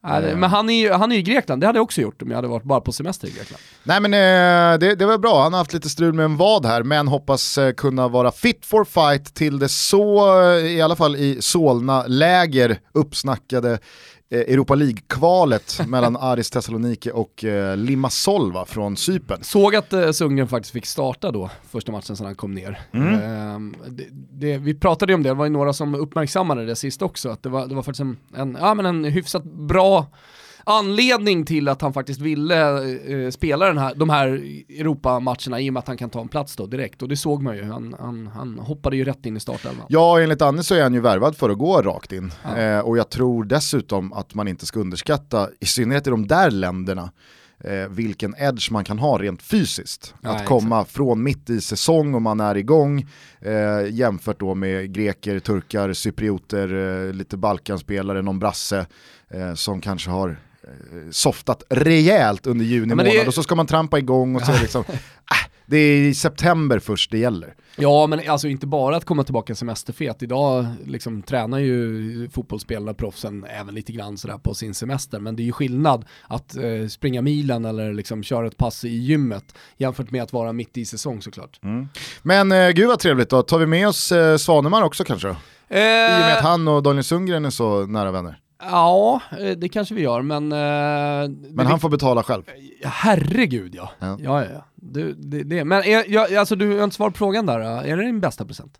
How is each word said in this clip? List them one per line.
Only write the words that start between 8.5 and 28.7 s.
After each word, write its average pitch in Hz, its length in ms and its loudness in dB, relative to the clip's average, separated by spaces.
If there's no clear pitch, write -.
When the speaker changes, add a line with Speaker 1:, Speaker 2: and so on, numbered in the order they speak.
Speaker 2:
for 214 200 4
fight 143 500 2
till 143 240 0
det 135 100 0
så, 202 720 6
eh, 175 240 6
i 165 160 0
alla 160 140 4
fall 151 200 2
i 139 260 0
Solna-läger, 135 1400 4
uppsnackade, 131 800 -2
eh, 120 80 0
Europa 131 360 2
League-kvalet 143 1080 2
<laughs> 113 40 -4
mellan 120 300 0
Aris 123 320 -2
Thessaloniki 117 640 -4
och, 110 300 -6
eh, 101 340 -2
Limassol, 131 720 0
va, 92 140 -6
från 101 320 -6
Cypern. 175 460 -4
Speaker 1:
Såg 202 320 4
att, 202 180 -2
eh, 175 180 2
Sundgren 139 360 0
faktiskt 120 260 -6
fick 120 120 -8
starta 139 460 -6
då, 95 180 -6
första 113 200 -10
matchen 104 240 -10
sedan 101 100 -10
han 98 100 -12
kom 98 180 -10
ner. 95 260 -12
Speaker 2:
Mm. 139 280 2
Speaker 1:
Ehm, 107 540 -10
det, 127 240 -14
det, 139 460 -6
vi 143 180 -4
pratade 180 360 2
ju 185 40 6
om 156 80 2
det, 131 60 2
det 131 40 0
var 147 120 0
ju 151 60 0
några 143 220 0
som 147 220 -4
uppmärksammade 147 680 -2
det 117 100 -6
sist - 260 -8
också, 175 280 -6
att 104 140 -12
det 131 60 -8
var, 131 180 -4
det 135 80 -8
var 131 80 -6
faktiskt 135 180 -8
en, 131 160 -6
en, 131 260 -8
ja, 202 120 4